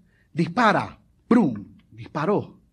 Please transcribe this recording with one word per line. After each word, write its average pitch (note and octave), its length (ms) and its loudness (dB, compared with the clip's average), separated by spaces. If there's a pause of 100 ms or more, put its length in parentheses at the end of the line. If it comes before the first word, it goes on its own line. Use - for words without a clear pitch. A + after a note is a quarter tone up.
(340)
dispara", E3 680 0 (280)
¡prum! C#3+ 480 0 (160)
Disparó. D#3 680 -6 (120)